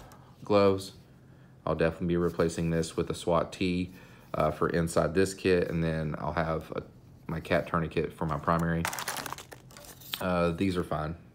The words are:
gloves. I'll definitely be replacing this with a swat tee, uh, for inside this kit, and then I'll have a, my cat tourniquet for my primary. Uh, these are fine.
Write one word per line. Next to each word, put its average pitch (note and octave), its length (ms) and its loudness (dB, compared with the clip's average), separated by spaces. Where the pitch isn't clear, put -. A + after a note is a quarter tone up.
gloves. G2 500 4
I'll D2+ 100 0
definitely E2 320 0
be F2 100 2
replacing E2+ 520 0
this D#2+ 280 0
with E2 120 0
a - 60 -2
swat - 380 0
tee, F2+ 380 -2
uh, D#2 180 2
for - 180 0
inside E2 440 2
this F#2 200 2
kit, F2+ 360 2
and E2 140 0
then D#2+ 340 -2
I'll D2+ 160 -4
have D#2+ 420 -2
a, - 80 -4
my D#2+ 120 -4
cat E2+ 280 0
tourniquet D#2+ 440 0
for - 140 -6
my D2+ 120 -2
primary. E2 460 0
Uh, F2 320 2
these F2+ 240 0
are F2+ 80 0
fine. D#2 320 -4